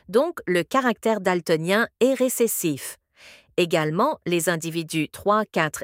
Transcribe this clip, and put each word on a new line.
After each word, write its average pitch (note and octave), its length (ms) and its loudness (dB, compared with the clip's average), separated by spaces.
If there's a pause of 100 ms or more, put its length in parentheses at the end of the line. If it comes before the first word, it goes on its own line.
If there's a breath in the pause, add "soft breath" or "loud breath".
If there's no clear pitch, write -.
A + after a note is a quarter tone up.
donc C#4+ 380 0
le F3+ 160 2
caractère A3+ 580 0
daltonien F3+ 640 0 (120)
est C4 160 4
récessif. A#3 800 -2 (600 loud breath)
Également, E3+ 680 0
les F3 240 0
individus D#3+ 600 -2
trois, G#3 360 0
quatre D#3+ 380 -2